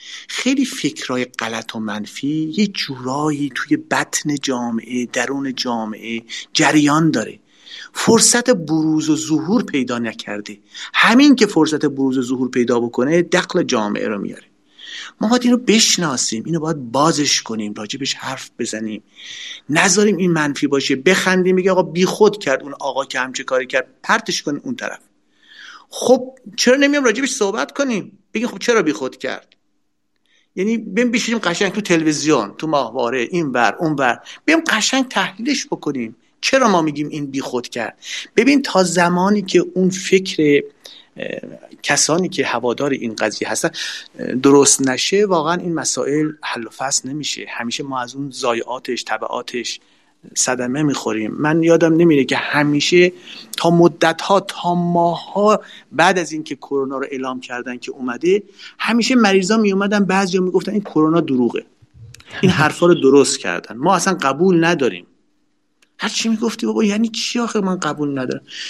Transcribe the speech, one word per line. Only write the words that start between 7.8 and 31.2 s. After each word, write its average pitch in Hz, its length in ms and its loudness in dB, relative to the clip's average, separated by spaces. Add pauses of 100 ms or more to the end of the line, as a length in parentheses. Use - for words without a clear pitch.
فرصت 233 560 4
بروز 156 600 2
و 156 60 4
ظهور 160 480 0
پیدا 123 360 -2
نکرده. 104 580 -8 (360)
همین 269 420 6
که 220 100 4
فرصت 156 400 2
بروز 135 320 0
و 135 40 2
ظهور 123 280 -2
پیدا 123 300 0
بکنه، 127 420 2
دخل 180 420 0
جامعه 107 440 -2
رو 104 140 -4
میاره. - 220 -10 (800)
ما 214 60 2
باید 247 160 2
اینو 247 140 6
بشناسیم، 175 880 2
اینو 165 140 -2
باید 147 320 -6
بازش 147 500 2
کنیم، 107 320 -6
راجبش 117 400 -8
حرف 127 360 -10 (100)
بزنیم، 110 440 -8 (640)
نذاریم 190 480 4
این 180 140 2
منفی 147 360 0
باشه، 135 280 0
بخندیم، 185 600 2
بگه 185 160 2
آقا 185 120 4
بی 165 220 0
خود - 320 4
کرد 135 260 -2
اون 143 160 -12
آقا 135 260 -4
که 131 140 -6
همچه 127 240 -6
کاری 127 240 -2
کرد، 131 200 -2 (160)
پرتش 220 400 -2
کنیم 147 200 -6
اون 127 120 -6
طرف. - 240 -10 (920)
خب - 480 0 (200)
چرا 247 180 4
نمیام 285 280 2
راجبش 247 280 0
صحبت 196 400 -2
کنیم؟ 247 460 -4 (160)
بگیم 220 140 -2
خب 208 100 -10
چرا 233 240 2
بی 151 120 0
خود 127 240 -8
کرد؟ - 380 -10 (1000)
یعنی 220 220 0
بیم 214 340 0
بشینیم 226 280 0